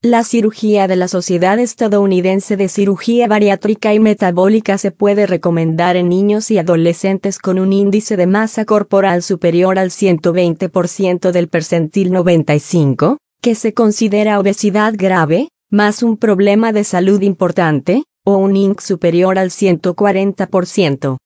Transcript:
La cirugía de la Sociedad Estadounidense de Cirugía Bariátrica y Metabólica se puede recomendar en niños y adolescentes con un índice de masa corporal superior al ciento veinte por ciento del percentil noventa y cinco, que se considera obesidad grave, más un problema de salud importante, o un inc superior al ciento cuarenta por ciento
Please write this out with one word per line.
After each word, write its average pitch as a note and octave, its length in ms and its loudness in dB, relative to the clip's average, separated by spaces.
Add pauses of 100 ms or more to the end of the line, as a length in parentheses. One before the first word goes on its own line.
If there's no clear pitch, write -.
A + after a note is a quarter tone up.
La A#3 200 2
cirugía G#3+ 640 0
de F#3 100 0
la F3+ 120 0
Sociedad F#3 500 0
Estadounidense G3 960 0
de F#3+ 120 -2
Cirugía G#3 580 0
Bariátrica G#3 680 0
y G#3+ 60 2
Metabólica G3+ 800 2
se G3 120 -2
puede G3+ 360 0
recomendar E3+ 720 0
en F3+ 120 0
niños G#3 420 0
y G#3+ 80 2
adolescentes F3 800 0
con F#3 220 -2
un F#3+ 120 0
índice G3+ 440 0
de F3+ 100 2
masa G#3+ 380 -2
corporal G3 580 0
superior F3+ 560 0
al F#3 120 0
ciento F3 420 0
veinte F3 360 0
por F3 200 -2
ciento F3+ 420 -2
del F3 180 0
percentil F3 640 -2
noventa E3+ 420 2
y D3 60 2
cinco, E3 580 0 (220)
que A#3 140 0
se A3 200 -4
considera G#3 640 0
obesidad G#3 560 0
grave, F#3 520 0 (220)
más G#3 320 0
un A3+ 140 0
problema G#3 560 2
de G#3 100 0
salud F#3+ 400 0
importante, F3 800 0 (220)
o G3 120 2
un G3 200 2
inc G3 240 0
superior F3+ 580 0
al F#3 140 -2
ciento F3 420 0
cuarenta G3 540 -2
por F3+ 180 -2
ciento C#3 600 -2